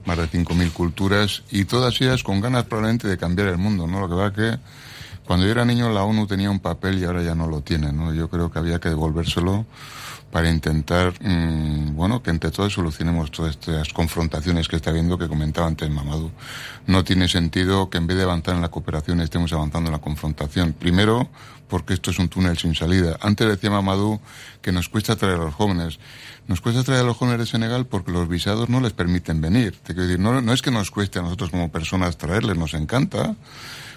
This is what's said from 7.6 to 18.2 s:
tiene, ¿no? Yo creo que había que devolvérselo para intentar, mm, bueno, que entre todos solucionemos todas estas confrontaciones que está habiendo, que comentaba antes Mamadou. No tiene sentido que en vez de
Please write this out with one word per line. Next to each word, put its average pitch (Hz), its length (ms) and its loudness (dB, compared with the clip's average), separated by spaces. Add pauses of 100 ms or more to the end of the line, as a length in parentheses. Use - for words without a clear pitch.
tiene, 76 320 0
¿no? 80 200 -2
Yo 80 160 -2
creo 85 220 -2
que 82 80 -4
había 85 220 0
que 87 80 -2
devolvérselo 82 760 0 (680)
para 82 200 4
intentar, 82 720 2
mm, 78 720 0
bueno, 92 260 0
que - 80 -6
entre 80 220 0
todos 101 220 0
solucionemos 82 580 0
todas 80 200 -2
estas 78 420 -4
confrontaciones 82 760 0
que - 80 -2
está 80 160 -2
habiendo, 85 260 2
que 82 100 -2
comentaba 76 380 0
antes 80 240 -2
Mamadou. 76 400 -4 (560)
No 92 180 4
tiene 92 240 2
sentido 92 600 2
que - 80 -2
en 85 80 0
vez 90 100 0
de 92 80 2